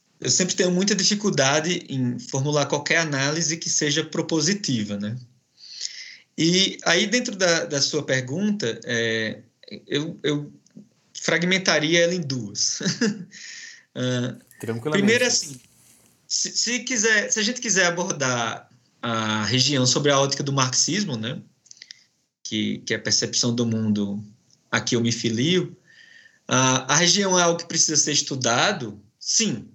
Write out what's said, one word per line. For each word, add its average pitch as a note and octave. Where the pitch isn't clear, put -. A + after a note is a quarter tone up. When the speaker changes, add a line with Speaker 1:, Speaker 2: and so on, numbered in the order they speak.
Speaker 1:
eu B2+
sempre F3+
tenho F3+
muita G3
dificuldade D#3+
em B2+
formular C#3
qualquer E3
análise D#3
que -
seja D3
propositiva, D3+
né? G#2
E F3+
aí, E3+
dentro A#3+
da, E3+
da C#3+
sua C#3
pergunta, B2
é, A2+
eu, D3+
eu D3
fragmentaria E3+
ela F3
em F#3
duas. B2
<laughs> -
Ah, B2+
Speaker 2:
Tranquilamente. A#2
Speaker 1:
primeiro, A#3+
assim, D#3+
se, -
se A#3+
quiser, A3
se A3
a -
gente B3
quiser F#3
abordar C3+
a A2
região B2+
sobre C#3+
a C#3
ótica C#3
do C#3
marxismo, C#3
né, A#2
que, G#2+
que -
é -
a A2
percepção A#2
do A#2+
mundo G#2
a A#2
que -
eu A#2+
me A#2
filio, D3
ah, C3
a -
região F3+
é F3
algo E3+
que -
precisa D#3+
ser D3+
estudado? C3
Sim, F3